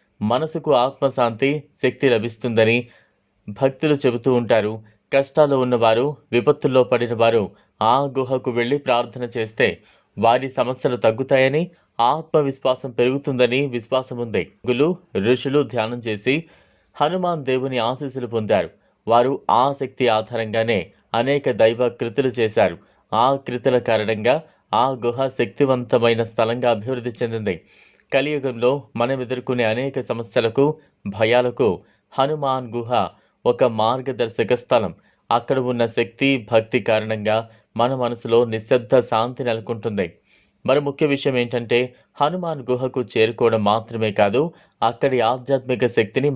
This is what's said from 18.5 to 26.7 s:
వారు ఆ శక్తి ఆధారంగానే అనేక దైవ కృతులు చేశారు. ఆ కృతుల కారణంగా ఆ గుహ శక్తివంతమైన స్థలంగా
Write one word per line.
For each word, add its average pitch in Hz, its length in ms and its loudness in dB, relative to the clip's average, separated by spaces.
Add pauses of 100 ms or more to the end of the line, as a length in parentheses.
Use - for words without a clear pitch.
వారు 120 260 4 (280)
ఆ - 20 4 (180)
శక్తి 127 260 -2 (100)
ఆధారంగానే 113 600 -2 (420)
అనేక 139 300 0 (100)
దైవ 117 280 4 (120)
కృతులు 123 380 -2
చేశారు. 107 380 2 (340)
ఆ 113 160 4 (200)
కృతుల 123 300 0 (120)
కారణంగా 110 460 0 (480)
ఆ - 20 2 (200)
గుహ 120 220 -2 (120)
శక్తివంతమైన 120 840 0 (100)
స్థలంగా 120 440 0